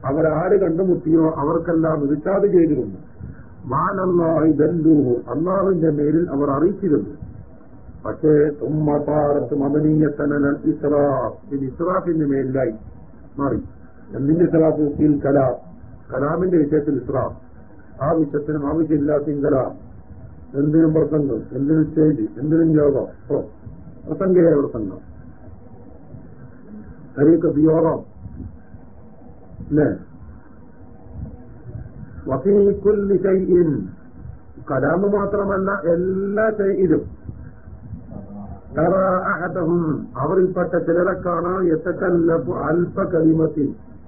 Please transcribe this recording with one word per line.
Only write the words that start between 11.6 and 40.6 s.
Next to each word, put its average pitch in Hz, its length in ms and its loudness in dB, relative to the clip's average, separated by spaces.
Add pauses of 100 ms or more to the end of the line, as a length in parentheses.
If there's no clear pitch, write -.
ഇസ്റാഫിന്റെ 165 640 -2
മേലിലായി 131 480 0 (680)
മാറി. 135 240 -2 (520)
എന്തിന്റെ 156 300 2
ഇസ്റാഫ്? 151 520 2
ഫിൽ 151 280 4
കലാം, 139 300 2 (580)
കലാമിന്റെ 165 440 0
വിഷയത്തിൽ 147 380 2
ഇസ്റാഫ്. 120 540 -4 (540)
ആവശ്യത്തിനും 151 680 0
ആവശ്യമില്ലാത്ത 151 560 0
ഇന്ധന, 143 480 0 (840)
എന്തിനും 156 380 4
പ്രസംഗം, 143 480 0 (100)
എന്തിനും 151 340 2
സ്റ്റേജ്, 156 360 2 (180)
എന്തിനും 160 320 2
യോഗം. 143 640 0
ഓ, 123 60 -2 (680)
പ്രസംഗിയായ 175 460 4
പ്രസംഗം. 117 560 -2 (2000)
തരീഖത്ത് 156 400 4
യോഗം. 160 440 2 (1700)
ല്ലേ? 147 240 4 (2250)
വഫീ 202 440 4
കുല്ലി 196 520 2
ഷൈഇൻ. 180 640 2 (840)
കലാമ് 165 420 2
മാത്രമല്ല, 196 680 -2 (120)
എല്ലാ 196 560 0
ഷൈഇലും. 196 720 0 (1600)
തറാ 185 560 0
അഹദഹും. 165 720 -4 (100)
അവരിൽപ്പെട്ട 175 600 0